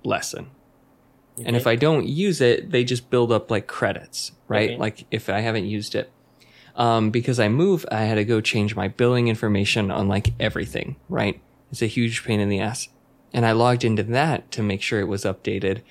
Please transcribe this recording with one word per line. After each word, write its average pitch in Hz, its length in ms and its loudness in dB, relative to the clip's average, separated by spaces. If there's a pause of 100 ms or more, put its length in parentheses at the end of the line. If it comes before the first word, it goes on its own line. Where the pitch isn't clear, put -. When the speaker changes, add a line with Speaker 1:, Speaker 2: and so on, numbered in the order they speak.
Speaker 1:
lesson. - 480 -6 (920)
And 120 120 0
if 117 60 2
Speaker 2:
Okay. 117 100 4
Speaker 1:
I 117 40 2
don't 143 300 4
use 165 340 0
it, 120 300 4
they 123 120 2
just 123 280 -4
build 120 200 4
up, - 200 0
like, 104 180 0
credits, - 640 -4 (160)
right? 107 220 2
Speaker 2:
Okay. 120 80 -8
Speaker 1:
Like, - 340 -4
if - 160 -6
I 98 120 0
haven't 110 260 -2
used 104 280 -6
it. 107 160 -4 (640)
Um, 113 340 2
because 120 300 0
I 107 80 4
moved, 165 420 2
I 110 140 -2
had 110 100 0
to 107 100 2
go 113 160 2
change 107 360 0
my 98 120 -2
billing 123 400 2
information 104 600 0
on, 98 180 0
like, 101 300 2
everything, - 580 -4 (120)
right? 104 320 -2 (300)
It's - 120 -6
a 117 40 0
huge 117 380 -2
pain 107 160 0
in 101 80 0
the 101 120 0
ass. 107 280 -6 (440)
And 120 120 0
I 113 80 4
logged 120 320 4
into 110 200 2
that 127 480 0
to 117 100 -4
make 98 200 -2
sure 107 180 -2
it 98 80 -2
was 98 160 -4
updated, 98 680 -2